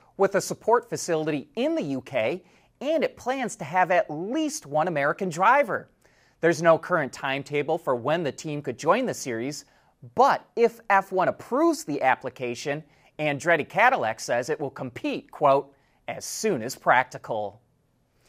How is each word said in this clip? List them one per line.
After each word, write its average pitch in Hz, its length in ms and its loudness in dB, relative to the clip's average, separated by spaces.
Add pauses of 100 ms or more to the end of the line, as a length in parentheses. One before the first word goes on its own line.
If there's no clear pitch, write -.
(160)
with 196 200 2
a 180 60 2
support - 480 0
facility 156 640 -2
in 302 200 0
the 320 60 -2
U 139 200 -4
K, 131 420 -2 (380)
and 285 240 -2
it - 100 -14
plans 254 420 -6
to 175 60 -12
have 170 260 0
at 180 200 2
least 226 560 -4
one 151 240 0
American 143 400 -2
driver. 190 600 2 (520)
There's 160 200 2
no 165 160 8
current 160 340 -2
timetable 143 680 -4
for 139 180 -2
when 147 280 -2
the 135 80 -2
team 147 300 -8
could 127 160 -8
join 202 280 2
the 165 80 -4
series, 123 500 -6 (520)
but 240 300 4 (100)
if 226 240 2 (100)
F 196 220 4
one 185 180 2
approves 302 540 0
the 143 180 -4
application, 131 800 -2 (340)
Andretti 151 500 0
Cadillac 185 540 2
says 127 280 -2
it 151 100 -2
will 139 100 -6
compete, 151 600 -8
quote, 139 420 2 (340)
"as 110 160 -10
soon 175 380 -2
as 120 140 -6
practical." 120 840 0 (680)